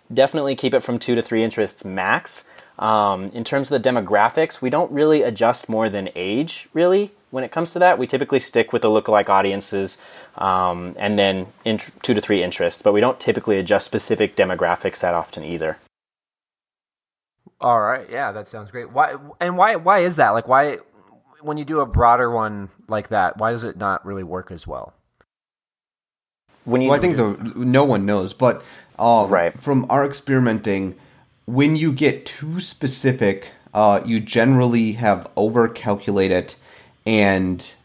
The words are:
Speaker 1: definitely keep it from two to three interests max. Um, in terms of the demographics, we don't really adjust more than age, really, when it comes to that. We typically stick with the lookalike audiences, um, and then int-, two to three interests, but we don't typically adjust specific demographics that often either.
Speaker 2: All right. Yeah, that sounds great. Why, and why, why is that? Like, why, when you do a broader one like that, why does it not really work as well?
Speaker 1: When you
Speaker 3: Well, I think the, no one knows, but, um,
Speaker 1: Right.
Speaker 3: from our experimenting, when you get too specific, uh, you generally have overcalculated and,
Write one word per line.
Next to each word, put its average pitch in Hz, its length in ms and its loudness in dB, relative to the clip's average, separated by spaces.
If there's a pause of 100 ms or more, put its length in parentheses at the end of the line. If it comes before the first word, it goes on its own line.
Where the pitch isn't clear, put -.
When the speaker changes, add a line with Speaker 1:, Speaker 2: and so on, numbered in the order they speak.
(120)
Speaker 1:
definitely 139 440 0
keep 127 180 -2
it 123 80 2
from 120 160 -4
two 120 160 -2
to 117 80 2
three 113 220 -2
interests 110 420 -2
max. 95 640 -2 (300)
Um, 104 460 0 (100)
in 117 80 -8
terms 139 280 -4
of 131 100 0
the 127 80 0
demographics, 117 760 0
we 127 80 -2
don't 156 200 -2
really 151 300 2
adjust 117 480 0
more 110 200 -2
than 98 240 -6
age, 107 600 -6
really, 185 380 2 (200)
when 127 140 -6
it 110 60 -12
comes 165 200 -4
to 175 80 -6
that. 180 180 6
We 127 80 -2
typically 131 340 0
stick - 340 0
with 117 80 -2
the 113 80 2
lookalike 104 400 2
audiences, 98 720 -2 (340)
um, 90 600 -2
and 104 200 -2
then 95 300 0 (160)
int-, 110 280 -4 (100)
two 123 120 0
to 104 60 2
three 101 240 0
interests, 87 400 -2
but 104 80 6
we 104 80 2
don't 127 180 2
typically 110 420 -2
adjust 95 260 0
specific 107 500 0
demographics 90 640 -2
that 87 140 0
often 80 320 -6
either. 78 320 -6 (1800)
Speaker 2:
All 120 180 4
right. 117 300 -2
Yeah, 120 240 -6
that 104 160 -14
sounds 104 220 -16
great. 120 200 -14
Why, 139 240 0 (240)
and 180 160 -4
why, 202 220 2
why 185 220 4
is 175 180 0
that? 120 140 6
Like, 117 180 0
why, 139 300 4 (600)
when 151 180 -8
you 151 60 -8
do 156 160 -2
a 139 60 0
broader 120 440 4
one 107 380 -4 (220)
like 107 180 -4
that, 95 300 0
why 110 140 0
does 117 120 -6
it 110 140 -10
not 98 280 -4
really 95 180 -8
work 90 280 -10
as 85 160 -16
well? 62 260 -12 (1700)
Speaker 1:
When 123 160 2
you 131 80 2
Speaker 3:
Well, 147 100 4
I - 20 -4
think 175 140 2
the, 110 400 -2
no 127 300 2
one 107 200 2
knows, 98 280 0
but, - 300 0 (360)
um, 110 300 4
Speaker 1:
Right. 87 280 2
Speaker 3:
from 135 320 0
our 139 160 2
experimenting, 110 880 -2 (520)
when 143 280 2
you 156 180 0
get 131 320 0
too 160 340 -10
specific, 127 920 -2 (200)
uh, 101 320 4
you 113 160 -2
generally 117 760 2
have 107 440 0
overcalculated 101 1200 0 (500)
and, 95 640 2 (140)